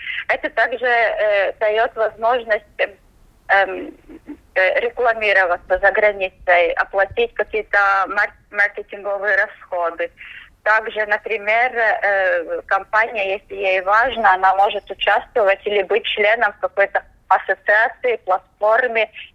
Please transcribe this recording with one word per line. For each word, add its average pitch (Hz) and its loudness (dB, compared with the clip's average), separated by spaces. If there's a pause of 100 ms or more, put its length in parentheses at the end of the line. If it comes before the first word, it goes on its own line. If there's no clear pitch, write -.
(280)
Это 233 -2
также, 240 -2
э, 214 2
даёт 220 0
возможность, 226 -2 (840)
эм, 190 0 (600)
э, - 2
рекламироваться 208 0
за 190 2
границей, 190 2
оплатить 196 -2
какие-то 208 -4 (300)
мар-, 208 -2 (180)
маркетинговые 208 -4
расходы. 170 -4 (520)
Также, 214 -2
например, 214 -2
э, 185 0
компания, 202 -2
если 202 -10
ей 190 0
важно, 220 2
она 190 4
может 202 0
участвовать 202 0
или 202 0
быть 196 -2
членом 214 0
в - -20
какой-то 196 -2 (260)
ассоциации, 214 0
платформе, 220 0 (240)